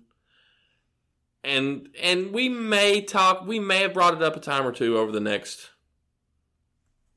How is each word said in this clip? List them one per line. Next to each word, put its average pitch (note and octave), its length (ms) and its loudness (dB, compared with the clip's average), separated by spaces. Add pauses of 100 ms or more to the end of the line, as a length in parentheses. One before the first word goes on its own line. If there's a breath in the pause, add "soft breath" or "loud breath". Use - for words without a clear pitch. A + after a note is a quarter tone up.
(1400)
And, C#3 440 -2 (140)
and F3+ 320 0
we B3+ 140 0
may G#3 520 2
talk, F#3+ 460 2
we A3 120 -4
may G3 220 0
have G3 140 0
brought F3+ 200 4
it D#3+ 80 -2
up D#3 140 0
a - 40 -12
time C#3 260 -2
or B2 60 -2
two A#2 260 2
over A2 140 2
the G#2+ 80 -2
next G#2 500 -6 (1500)